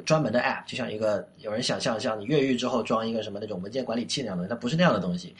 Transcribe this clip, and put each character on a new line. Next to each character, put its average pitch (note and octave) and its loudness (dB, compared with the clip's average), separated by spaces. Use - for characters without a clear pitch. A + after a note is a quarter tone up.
专 - 4
门 A2 0
的 B2 4
app， C3 -2
就 - -10
像 A2+ -4
一 G#2+ -6
个， G#2+ 0
有 A2 -8
人 A2+ -2
想 A2 -2
象 A#2+ 0
像 A2 -2
你 G2+ -8
越 C#3+ 4
狱 C3 4
之 B2 0
后 A#2+ 0
装 A2+ 2
一 A2+ -2
个 A2 0
什 - -8
么 G2+ -6
那 A2 -8
种 F#2+ -6
文 G2+ -8
件 B2 -2
管 A#2 -2
理 A#2 -2
器 C3+ -4
那 A#2 -4
样 F#2 -4
的 F2 -2
东 F2+ -6
西， - -
它 A#2 -2
不 B2 -4
是 D#3 0
那 F3 6
样 D3+ 6
的 G#2 2
东 F2+ -2
西， - -10